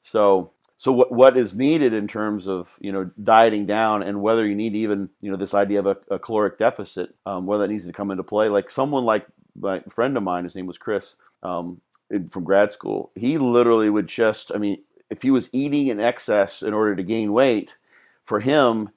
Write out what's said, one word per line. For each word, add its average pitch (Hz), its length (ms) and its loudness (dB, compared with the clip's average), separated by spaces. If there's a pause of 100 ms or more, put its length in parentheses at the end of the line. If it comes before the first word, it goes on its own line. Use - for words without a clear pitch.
So, 98 500 2 (260)
so - 140 -2
what, 127 200 4
what 127 260 8
is 107 160 0
needed 135 400 2
in 104 120 -4
terms 104 440 -6
of, 90 180 -6 (140)
you 101 100 -8
know, 95 180 -4 (140)
dieting 110 420 4
down, 107 380 0
and 101 180 -6
whether 110 240 2
you 104 100 0
need 107 200 -4
even, 104 340 -2 (120)
you 101 100 -8
know, 95 60 -6
this 95 160 -8
idea 101 260 2
of 95 80 -2
a, 98 80 0 (160)
a 98 80 -4
caloric 104 400 -4
deficit, 95 560 -4 (100)
um, 92 200 -8
whether 104 200 0
that 101 80 -4
needs 101 120 -8
to 87 80 -14
come 101 180 -6
into 92 120 -6
play. 107 260 0
Like, 101 200 0
someone 135 360 -2
like 107 200 0 (320)
my 95 220 -6 (100)
friend 131 280 -2
of 107 60 -4
mine, 90 200 -4
his 87 100 -12
name 92 140 -10
was 87 100 -14
Chris, - 360 -6 (300)
um, 87 360 -8 (300)
in, 95 180 -4
from 90 160 -10
grad 98 300 2
school, - 420 -8
he 127 220 -2
literally 120 520 4
would 104 180 0
just, 110 460 -2
I - 40 -4
mean, 101 220 -4 (300)
if - 120 -12
he 131 100 2
was 123 220 2
eating 143 340 0
in 107 140 -2
excess 107 600 0
in 107 120 -4
order 107 200 2
to 92 100 -4
gain 107 280 -2
weight, 117 420 2 (520)
for 104 160 -2
him 117 560 2